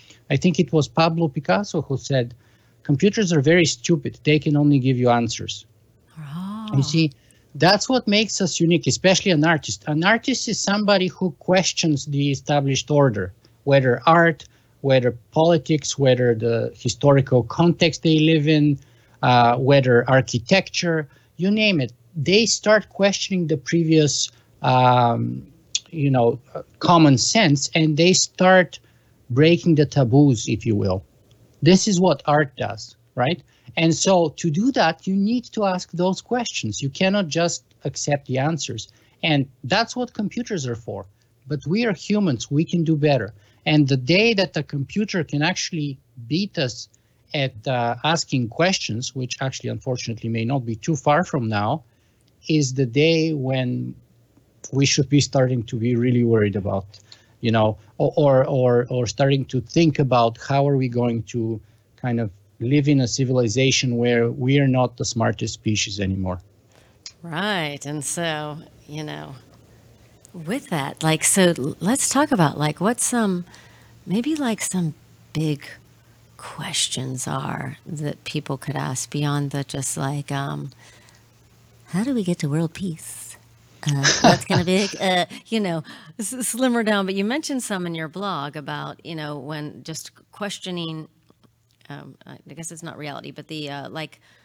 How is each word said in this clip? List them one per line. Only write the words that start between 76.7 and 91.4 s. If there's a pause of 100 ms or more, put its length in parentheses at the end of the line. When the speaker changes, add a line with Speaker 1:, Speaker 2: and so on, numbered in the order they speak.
Speaker 2:
are
that
people
could
ask
beyond
the
just,
like,
um, (1200)
"How
do
we
get
to
world
peace?" (500)
Uh, (200)
that's
kinda
big,
Speaker 1:
<laughs>
Speaker 2:
uh, (200)
you
know, (360)
s-,
slimmer
down.
But
you
mentioned
some
in
your
blog
about,
you
know,
when
just (200)
questioning, (800)